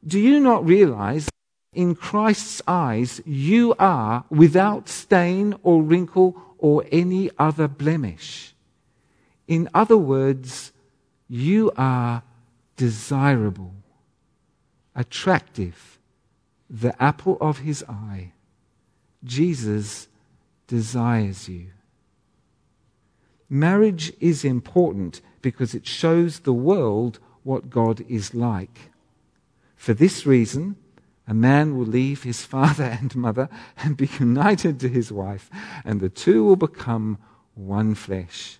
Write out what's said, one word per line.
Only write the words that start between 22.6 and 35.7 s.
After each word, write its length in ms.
Marriage 680
is 240
important 760
because 320
it 120
shows 540
the 120
world 680
what 280
God 380
is 260
like. 560
For 160
this 320
reason, 520
a 60
man 420
will 100
leave 360
his 220
father 560
and 140
mother 340
and 200
be 120
united 640
to 80
his 240
wife, 380